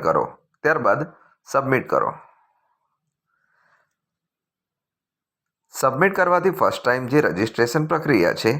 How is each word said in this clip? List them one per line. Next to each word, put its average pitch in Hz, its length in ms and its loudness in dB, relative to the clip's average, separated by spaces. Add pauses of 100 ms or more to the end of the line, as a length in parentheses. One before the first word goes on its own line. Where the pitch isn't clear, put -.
કરો. 80 200 0 (380)
ત્યારબાદ 139 380 2 (460)
સબમિટ 131 460 0
કરો. 65 180 0 (3500)
સબમિટ 139 460 0
કરવાથી 180 400 2
ફર્સ્ટ - 240 0
ટાઇમ 127 300 0
જે 147 140 4
રજિસ્ટ્રેશન 117 680 -2
પ્રક્રિયા 143 500 0
છે 113 160 2